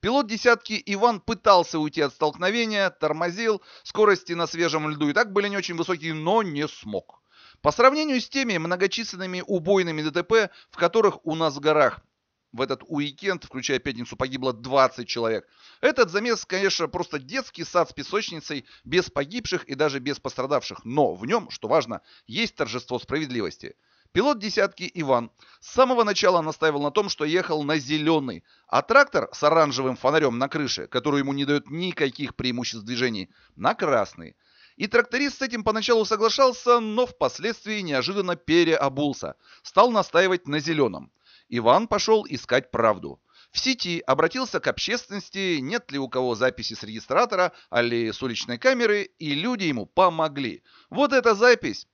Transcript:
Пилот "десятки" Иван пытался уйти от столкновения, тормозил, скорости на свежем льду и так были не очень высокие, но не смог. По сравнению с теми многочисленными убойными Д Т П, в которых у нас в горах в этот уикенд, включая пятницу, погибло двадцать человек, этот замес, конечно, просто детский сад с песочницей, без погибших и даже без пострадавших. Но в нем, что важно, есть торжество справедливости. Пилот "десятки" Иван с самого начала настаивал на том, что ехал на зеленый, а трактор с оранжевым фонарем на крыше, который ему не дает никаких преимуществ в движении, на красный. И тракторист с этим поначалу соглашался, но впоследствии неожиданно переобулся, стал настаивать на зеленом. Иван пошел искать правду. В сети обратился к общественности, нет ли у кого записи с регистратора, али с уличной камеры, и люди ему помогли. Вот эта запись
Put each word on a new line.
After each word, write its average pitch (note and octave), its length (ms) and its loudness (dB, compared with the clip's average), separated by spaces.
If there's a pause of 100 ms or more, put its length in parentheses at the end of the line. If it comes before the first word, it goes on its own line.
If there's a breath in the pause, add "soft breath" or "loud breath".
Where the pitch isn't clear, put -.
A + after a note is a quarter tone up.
Пилот B3 260 0
"десятки" A3+ 580 0
Иван G3+ 380 2
пытался F#3 560 4
уйти D3+ 240 -2
от C#3 100 0
столкновения, G3 800 0
тормозил, F3 720 -2 (220 loud breath)
скорости G3+ 500 2
на E3+ 120 -2
свежем D#3 440 -2
льду D3+ 180 -2
и C#3+ 60 0
так G#3+ 180 2
были G3+ 160 0
не G3+ 80 -4
очень F3 200 -6
высокие, E3 360 -4
но E3+ 300 0
не D3+ 260 -4
смог. - 540 -10 (400 soft breath)
По D3 100 2
сравнению C4+ 480 4
с - 80 -10
теми A#3+ 300 -2
многочисленными F3+ 880 -4
убойными F3 560 0
Д D#3 80 -2
Т F3 140 -2
П, A3 260 2 (180 loud breath)
в - 80 -20
которых F3+ 480 2
у D#3 100 -2
нас D#3+ 220 0
в C#3+ 40 -10
горах D3+ 420 2 (520)
в A2+ 60 -6
этот C3 260 -2
уикенд, D3+ 580 -4
включая C3 340 -4
пятницу, A#2+ 360 -8
погибло C3 380 -4
двадцать B2+ 560 2
человек, A2+ 400 -4 (320 soft breath)
этот B3 300 2
замес, G#3+ 340 -2
конечно, F#3 420 -2
просто E3 320 -6
детский E3 460 -8
сад E3+ 240 0
с - 60 -20
песочницей, D#3 720 -6 (180 soft breath)
без D#3+ 240 0
погибших F3 560 -4
и C#3 100 -8
даже C3 260 0
без C3 200 -6
пострадавших. C3 640 -6
Но A#2+ 300 0
в F#2 100 -12
нем, F#3+ 240 -2
что - 180 -12
важно, A#2+ 360 -2 (240 soft breath)
есть A2+ 280 -4
торжество A#2+ 440 -6
справедливости. B2+ 760 -6 (380)
Пилот A#3+ 260 2
"десятки" G3 540 -2
Иван C3+ 380 0 (300 soft breath)
с - 120 -20
самого B3 320 4
начала F#3 380 2
настаивал D#3 400 0
на D3 80 0
том, G#3 180 0
что - 160 -4
ехал D#3 380 0
на D3+ 160 0
зеленый, D3 680 -2 (220 soft breath)
а - 160 2
трактор C4+ 500 2
с - 100 -8
оранжевым C#3 540 2
фонарем C3+ 420 2
на C3+ 120 -2
крыше, D3 380 -4
который C#3 320 0
ему C#3 120 -2
не C#3 140 -2
дает C#3+ 240 0
никаких D3+ 680 -4
преимуществ B2 460 -6
в G2+ 40 -14
движении, A#2 440 -4 (260 soft breath)
на D3+ 180 0
красный. A2+ 600 -2 (400 soft breath)
И G#3 120 -4
тракторист B3 500 0
с - 40 -4
этим A#3 220 -6
поначалу A3 400 2
соглашался, A#3+ 760 2
но A3 260 -2
впоследствии G#3 720 -4
неожиданно F3 560 -2
переобулся, C#3+ 1000 0 (260 soft breath)
стал A3+ 280 4
настаивать F#3 560 2
на D3 120 -2
зеленом. C3+ 520 0 (440 soft breath)
Иван B2 320 4
пошел G#3+ 400 2
искать - 440 -2
правду. G2+ 500 0 (300 soft breath)
В - 80 -6
сети F3+ 480 -2
обратился E3 520 0
к - 100 -4
общественности, F#3+ 880 -4
нет D#3 340 -6
ли C#3 60 -6
у C3+ 100 -4
кого B2+ 260 0
записи B2 380 -2
с G#2+ 100 -14
регистратора, F3 720 0 (160 loud breath)
али A#2 420 0
с - 120 -8
уличной A#2+ 340 -6
камеры, A#3 460 2 (160)
и D3+ 160 -4
люди G3 300 -4
ему B2+ 200 -2
помогли. D#3 800 0 (260 soft breath)
Вот C4+ 240 0
эта A#3+ 220 4
запись G3+ 600 2